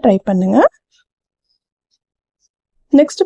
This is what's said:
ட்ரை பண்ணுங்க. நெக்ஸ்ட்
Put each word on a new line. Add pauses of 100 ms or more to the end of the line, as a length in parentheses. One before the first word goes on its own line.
ட்ரை (120)
பண்ணுங்க. (2250)
நெக்ஸ்ட்